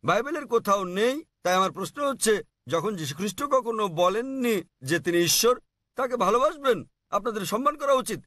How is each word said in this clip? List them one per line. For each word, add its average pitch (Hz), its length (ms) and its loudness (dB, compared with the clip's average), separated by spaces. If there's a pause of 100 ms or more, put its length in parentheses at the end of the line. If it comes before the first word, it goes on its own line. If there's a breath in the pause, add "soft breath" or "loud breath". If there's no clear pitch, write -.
বাইবেলের 247 420 0
কোথাও 202 380 2
নেই। 226 400 0 (180)
তাই 180 120 2
আমার 185 180 2
প্রশ্ন 277 360 -4
হচ্ছে, 220 340 0 (240)
যখন 165 300 -2
যীশু 147 180 -6
খ্রিস্ট 190 280 -4
কখনো 226 460 0
বলেননি 220 760 0 (180)
যে 143 180 -2
তিনি 170 200 0
ঈশ্বর, 220 420 2 (340)
তাকে 254 220 -4
ভালোবাসবেন, 247 680 2 (260)
আপনাদের 208 360 -2
সম্মান 277 300 0
করা 277 160 0
উচিত। 233 340 0